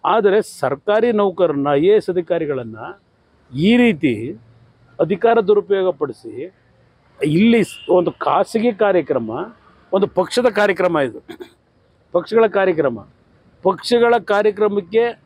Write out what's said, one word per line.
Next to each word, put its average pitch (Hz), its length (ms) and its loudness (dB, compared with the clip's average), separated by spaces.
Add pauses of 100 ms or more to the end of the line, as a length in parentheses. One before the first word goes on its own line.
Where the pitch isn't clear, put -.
ಆದರೆ 196 340 2 (240)
ಸರ್ಕಾರಿ 208 480 0 (100)
ನೌಕರನ್ನ, 170 500 0 (100)
ಐ 156 120 2
ಎ 214 80 6
ಎಸ್ - 120 -6
ಅಧಿಕಾರಿಗಳನ್ನ 147 680 -4 (880)
ಈ 220 40 4 (100)
ರೀತಿ 165 300 2 (920)
ಅಧಿಕಾರ 226 360 2 (100)
ದುರುಪಯೋಗ 196 400 0 (120)
ಪಡಿಸಿ, 117 320 -10 (1040)
ಇಲ್ಲಿ 226 300 4
ಸ್-, - 100 -20 (180)
ಒಂದು 175 140 0 (140)
ಖಾಸಗಿ 202 460 0 (120)
ಕಾರ್ಯಕ್ರಮ, 147 460 0 (680)
ಒಂದು 202 120 0 (120)
ಪಕ್ಷದ 240 300 0 (100)
ಕಾರ್ಯಕ್ರಮ, 180 480 0
ಇದು - 140 -12 (920)
ಪಕ್ಷಗಳ 220 320 2 (100)
ಕಾರ್ಯಕ್ರಮ, 156 400 0 (680)
ಪಕ್ಷಗಳ 233 460 0 (180)
ಕಾರ್ಯಕ್ರಮಕ್ಕೆ 208 720 0 (220)